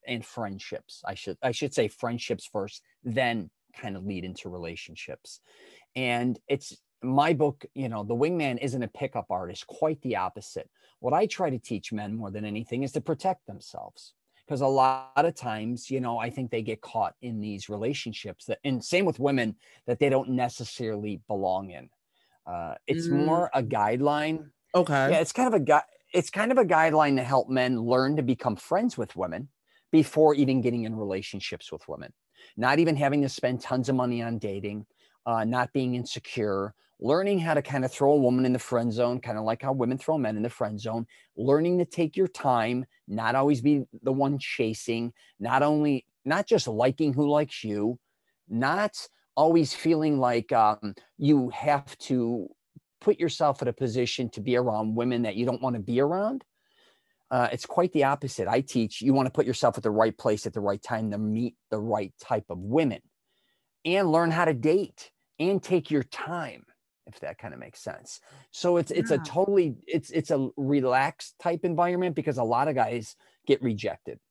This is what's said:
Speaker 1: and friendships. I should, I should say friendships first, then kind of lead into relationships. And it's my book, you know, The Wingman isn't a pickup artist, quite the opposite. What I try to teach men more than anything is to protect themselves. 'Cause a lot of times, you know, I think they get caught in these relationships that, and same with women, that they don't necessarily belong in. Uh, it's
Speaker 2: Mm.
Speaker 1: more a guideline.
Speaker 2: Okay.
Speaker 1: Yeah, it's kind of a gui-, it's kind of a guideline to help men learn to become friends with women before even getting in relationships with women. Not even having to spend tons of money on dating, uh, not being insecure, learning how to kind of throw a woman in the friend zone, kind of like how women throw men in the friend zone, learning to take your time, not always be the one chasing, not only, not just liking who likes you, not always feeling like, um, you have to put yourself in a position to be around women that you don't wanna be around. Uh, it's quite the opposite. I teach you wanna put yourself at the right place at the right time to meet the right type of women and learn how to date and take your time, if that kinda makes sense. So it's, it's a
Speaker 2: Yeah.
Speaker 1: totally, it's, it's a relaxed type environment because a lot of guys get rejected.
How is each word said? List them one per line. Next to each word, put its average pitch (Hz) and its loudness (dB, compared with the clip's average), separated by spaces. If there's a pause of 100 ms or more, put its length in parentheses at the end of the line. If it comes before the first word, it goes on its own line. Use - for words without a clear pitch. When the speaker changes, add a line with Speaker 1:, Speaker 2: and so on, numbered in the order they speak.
Speaker 1:
and 120 -6
friendships. - -12
I 98 -8
should, 95 -10
I 131 0
should 131 -4
say 113 2
friendships 117 -6
first, - -8 (200)
then 117 -2 (220)
kind 101 -10
of 92 -10
lead 95 -6
into 92 -12
relationships. 85 -14 (540)
And 123 0
it's - -4 (220)
my 143 2
book, 143 0 (100)
you 135 -4
know, 110 -6
The 110 -2
Wingman 143 0
isn't 127 -4
a 110 -6
pickup - -8
artist, 92 -8
quite 156 -2
the 117 -2
opposite. - -8 (300)
What 123 -2
I 196 4
try 175 -2
to 123 -4
teach - -8
men 104 -6
more 107 -8
than 104 -8
anything 117 -6
is 135 -6
to - -2
protect - -4
themselves. - -18 (340)
'Cause 139 -2
a 139 4
lot 131 2
of 165 0
times, 117 -6
you 131 -2
know, 120 -4
I 117 -4
think 123 -6
they 110 -2
get 110 -6
caught - -4
in 113 -6
these 104 -8
relationships 107 -6
that, 113 -4
and 131 -2
same 185 2
with 160 0
women, 127 0 (300)
that 123 -2
they 139 4
don't 131 2
necessarily 110 -4 (100)
belong 95 -2
in. 65 -16 (560)
Uh, 85 -8 (120)
it's 165 -2
Speaker 2:
Mm. - -
Speaker 1:
more 165 2
a 131 2
guideline. 147 0 (220)
Speaker 2:
Okay. 143 4
Speaker 1:
Yeah, 156 4
it's 160 -2
kind 254 2
of 226 2
a 151 4
gui-, 151 8 (320)
it's 180 2
kind 214 0
of 254 4
a 233 6
guideline 156 6
to 127 0
help 127 2
men 127 2
learn 131 2
to 147 0
become 120 0
friends 220 -2
with 107 -6
women 92 -6 (420)
before 156 6
even 135 4
getting 120 0
in 110 -6
relationships 98 -8
with - -12
women. 69 -12 (440)
Not 131 2
even 160 4
having 143 2
to 135 -2
spend 123 -2
tons 127 -2
of 135 2
money 123 -2
on 117 -4
dating, 104 -8 (380)
uh, 113 0
not 123 -2
being 127 0
insecure, 107 -4 (240)
learning 185 2
how 165 0
to 147 2
kind 139 -2
of 127 -2
throw 143 4
a 151 6
woman 127 4
in 127 2
the 123 0
friend 120 0
zone, 123 0
kind 110 -6
of 110 -6
like 113 -2
how 135 -2
women 127 0
throw 160 -2
men 110 -2
in 107 -2
the 120 -2
friend 107 -4
zone, 113 -6 (300)
learning 151 4
to 170 2
take 170 -2
your 190 4
time, 123 0 (220)
not 113 -2
always 135 4
be 139 4 (180)
the 135 0
one 139 2
chasing, 117 -2 (260)
not 123 2
only, 147 2 (200)
not 165 0
just 185 2
liking 131 2
who 143 2
likes 147 0
you, 107 -2 (480)
not 147 -2 (300)
always 160 6
feeling 156 2
like, 120 0
um, 107 2 (220)
you 143 4
have - -2
to 120 -2 (520)
put - 4
yourself 151 0
in 123 -2
a 113 -4
position 123 -2
to - -12
be 120 2
around 110 0
women 120 0
that 104 -2
you 120 0
don't 127 -2
wanna 123 -2
be 117 0
around. 196 -2 (840)
Uh, 123 2
it's 117 -6
quite 180 0
the 147 4
opposite. 135 -2
I 117 2
teach 117 -2
you 135 4
wanna 131 2
put 131 2
yourself 120 2
at 110 -8
the 110 2
right 110 4
place 107 0
at 107 -8
the 107 -4
right 101 -2
time 110 -4
to 101 -4
meet 110 -2 (140)
the 107 -2
right 104 -2
type 110 -4
of 87 -8
women 117 0 (840)
and 180 2
learn 165 4
how 165 2
to 160 4
date 156 0 (280)
and 185 0
take 175 0
your 143 2
time, 151 -10 (420)
if - -20
that 76 -10
kinda 78 -12
makes - -18
sense. - -14 (300)
So 175 2
it's, 165 0
it's - 0
a 139 4
Speaker 2:
Yeah. - -
Speaker 1:
totally, 175 2 (100)
it's, 160 -4
it's 160 -2
a 135 0
relaxed 135 0
type 170 -2
environment 175 0
because 143 -2
a 120 2
lot 120 2
of 143 -2
guys 117 -2 (320)
get - 4
rejected. 101 -4 (120)